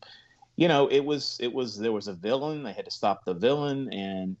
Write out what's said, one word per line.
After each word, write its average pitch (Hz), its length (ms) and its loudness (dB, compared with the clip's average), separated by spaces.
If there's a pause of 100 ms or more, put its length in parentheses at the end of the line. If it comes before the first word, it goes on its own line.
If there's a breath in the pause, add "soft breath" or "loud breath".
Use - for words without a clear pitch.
(560 loud breath)
you 165 120 4
know, 139 200 6
it 139 160 4
was, 143 360 -2
it 120 120 -2
was, 117 260 -4
there 110 120 0
was 101 160 -2
a 101 60 -8
villain. 135 500 -2
They 110 100 -8
had - 120 -8
to - 60 -14
stop - 340 0
the 92 80 -2
villain. 135 600 0
And, 95 480 -4